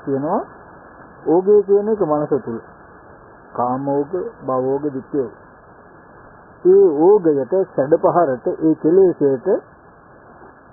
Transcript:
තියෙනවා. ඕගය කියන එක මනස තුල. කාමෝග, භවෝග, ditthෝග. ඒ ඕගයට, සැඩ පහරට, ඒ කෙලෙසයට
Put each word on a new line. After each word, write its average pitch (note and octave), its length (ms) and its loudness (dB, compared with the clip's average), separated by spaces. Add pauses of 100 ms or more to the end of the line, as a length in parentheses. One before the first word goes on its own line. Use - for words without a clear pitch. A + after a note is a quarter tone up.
තියෙනවා. D3 400 -4 (840)
ඕගය F#3 380 2
කියන G3+ 260 0
එක G#3+ 120 -2
මනස D3+ 380 -2
තුල. A2+ 200 -12 (920)
කාමෝග, C#3 600 -4 (280)
භවෝග, C3+ 500 -4
ditthෝග. C3 440 -8 (1300)
ඒ G3 200 6 (120)
ඕගයට, D#3+ 540 2 (160)
සැඩ C#3+ 280 -4
පහරට, D#3+ 500 0 (120)
ඒ D#3 160 0
කෙලෙසයට D#3 720 0 (1300)